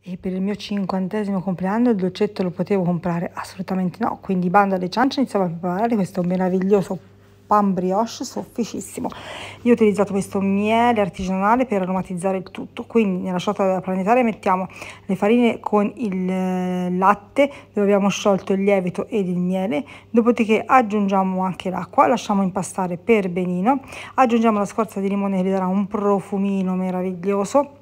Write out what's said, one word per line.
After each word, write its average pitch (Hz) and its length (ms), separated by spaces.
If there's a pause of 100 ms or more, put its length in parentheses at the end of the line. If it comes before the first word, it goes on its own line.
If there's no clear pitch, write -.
E 180 80
per 185 160
il 185 80
mio 202 140
cinquantesimo 196 840
compleanno 190 500
il 214 60
dolcetto 190 480
lo 180 60
potevo 185 340
comprare? 170 500
Assolutamente 185 680
no, - 160
quindi 180 280
bando 196 280
alle 180 120
ciance, 254 300
iniziamo 202 280
a - 20
preparare 190 480
questo 180 260
meraviglioso 185 720 (480)
pan 202 300
brioche 190 480
sofficissimo. - 880 (540)
Io 240 100
ho - 20
utilizzato 202 380
questo 196 280
miele 214 600
artigianale 196 680
per 202 160
aromatizzare 185 540
il 185 160
tutto, - 320
quindi 190 400
nella 185 160
ciotola 202 300
della 185 100
planetaria 190 420
mettiamo 190 460 (380)
le 190 100
farine 233 420
con 208 380
il, 185 340
eh, 180 640
latte, 202 580 (220)
dove 202 160
abbiamo 202 200
sciolto 196 440
il 196 100
lievito 196 460
ed 202 180
il 180 120
miele, 190 460 (240)
dopodiché 226 560
aggiungiamo 196 800
anche 185 260
l'acqua, 185 380
lasciamo 208 380
impastare 180 520
per 202 320
benino, 180 520 (340)
aggiungiamo 226 460
la 202 60
scorza 214 340
di 196 80
limone 196 300
che 185 100
gli - 20
darà 190 160
un 190 220
profumino 196 880
meraviglioso 185 960 (120)